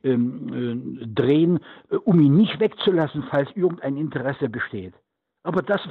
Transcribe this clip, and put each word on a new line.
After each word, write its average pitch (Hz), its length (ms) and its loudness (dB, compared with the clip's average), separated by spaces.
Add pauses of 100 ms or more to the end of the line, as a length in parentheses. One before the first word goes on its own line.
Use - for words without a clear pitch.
ähm, 127 1000 -4
äh, 117 40 -12
drehen, 147 520 2 (300)
äh, - 80 -2
um 175 220 4
ihn 143 160 6
nicht 208 240 4
wegzulassen, 165 680 0
falls 139 260 0
irgendein 170 420 -2
Interesse 139 520 -4
besteht. 107 440 -10 (500)
Aber 170 180 -2
das, 196 300 -2